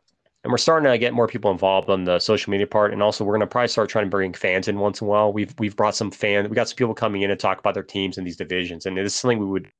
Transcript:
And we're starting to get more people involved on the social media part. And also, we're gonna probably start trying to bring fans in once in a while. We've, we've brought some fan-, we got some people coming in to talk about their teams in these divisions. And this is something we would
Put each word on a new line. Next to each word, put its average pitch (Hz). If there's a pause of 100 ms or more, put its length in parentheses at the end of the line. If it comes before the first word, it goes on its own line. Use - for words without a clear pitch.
(440)
And 120
we're 120
starting 160
to 120
get 117
more 120
people 107
involved 95
on 95
the 87
social 104
media 101
part. 107
And 104
also, 104
we're 104
gonna 104
probably 120
start 110
trying 104
to 92
bring 95
fans 92
in 101
once 101
in 110
a 101
while. 104
We've, 104
we've 104
brought 104
some 104
fan-, 104
we 107
got 117
some -
people 113
coming 104
in 98
to 98
talk 95
about 101
their 98
teams 95
in 92
these 87
divisions. 90
And 92
this 98
is -
something 120
we 101
would 95